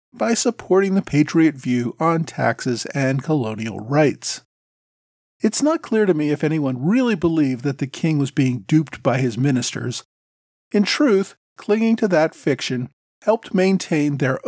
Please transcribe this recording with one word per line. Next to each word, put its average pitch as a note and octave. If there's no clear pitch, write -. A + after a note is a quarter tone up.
by A3+
supporting G3
the G3
Patriot D3+
view B2
on E3
taxes A#2+
and C3+
colonial A2
rights. C#3
It's -
not D#4
clear G#3+
to F3+
me D3+
if C#3+
anyone C#3+
really A#3
believed D3
that C#3
the C3+
king D#3
was C#3
being B2+
duped -
by A#2+
his B2
ministers. B2+
In G#3
truth, G3+
clinging A3+
to A3+
that D#3+
fiction B2+
helped -
maintain F3+
their C3